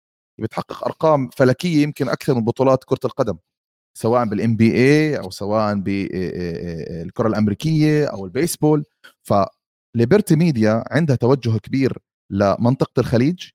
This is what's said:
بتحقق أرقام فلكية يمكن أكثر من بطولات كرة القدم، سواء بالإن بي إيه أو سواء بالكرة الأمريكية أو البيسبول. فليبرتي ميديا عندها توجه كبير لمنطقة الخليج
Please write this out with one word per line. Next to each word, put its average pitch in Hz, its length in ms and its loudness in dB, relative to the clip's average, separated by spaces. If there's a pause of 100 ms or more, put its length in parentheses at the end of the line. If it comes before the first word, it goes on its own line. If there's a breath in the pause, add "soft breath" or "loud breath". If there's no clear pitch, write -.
(400)
بتحقق - 440 -8
أرقام 143 520 0
فلكية 143 460 2
يمكن 147 260 -4
أكثر - 260 -2
من 117 100 -2
بطولات 131 400 2
كرة - 200 -4
القدم، 113 340 -4 (600)
سواء 120 260 0
بالإن 104 320 -2
بي 113 160 4
إيه 143 460 2
أو 92 120 -10
سواء 104 440 -2
بالكرة 87 1500 -6
الأمريكية 147 760 0
أو 98 180 -8
البيسبول. 151 600 -2 (380 loud breath)
فليبرتي 117 1120 0
ميديا 117 540 2
عندها 139 260 0
توجه 120 420 2
كبير 135 400 -2 (320)
لمنطقة 101 720 0
الخليج 127 540 0